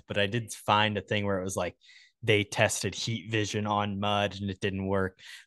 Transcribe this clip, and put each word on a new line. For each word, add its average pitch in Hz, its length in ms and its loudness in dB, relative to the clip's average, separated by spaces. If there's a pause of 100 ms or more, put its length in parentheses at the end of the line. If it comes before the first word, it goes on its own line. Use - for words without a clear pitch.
but 101 100 -6
I 101 100 4
did 107 260 -4
find 107 440 2
a 95 40 -2
thing 104 240 -2
where 98 160 0
it - 20 -4
was, 95 140 -6
like, 87 180 -2 (480)
they 104 220 4
tested 104 500 0
heat 110 340 -6
vision 107 380 -2
on 104 320 0
mud 101 400 0
and 101 100 -4
it 92 120 -8
didn't 95 260 -2
work. 95 320 0 (280)